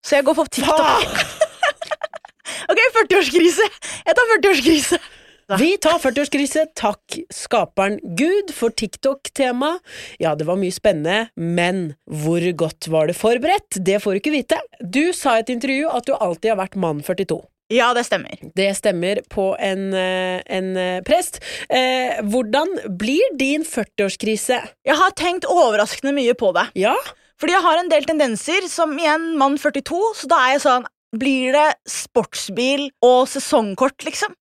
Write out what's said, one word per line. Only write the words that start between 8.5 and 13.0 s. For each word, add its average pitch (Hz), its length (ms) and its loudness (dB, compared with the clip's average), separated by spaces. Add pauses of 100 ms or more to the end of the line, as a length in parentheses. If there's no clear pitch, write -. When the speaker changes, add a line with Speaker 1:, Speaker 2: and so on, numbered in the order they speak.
Speaker 2:
for 233 200 -2
TikTok-tema. 269 1000 -2 (420)
Ja, 156 180 0
det 151 120 -4
var 175 100 0
mye 185 160 -2
spennende, 196 580 0
men 175 500 -2 (220)
hvor 160 500 -2
godt 156 360 -4
var 156 200 2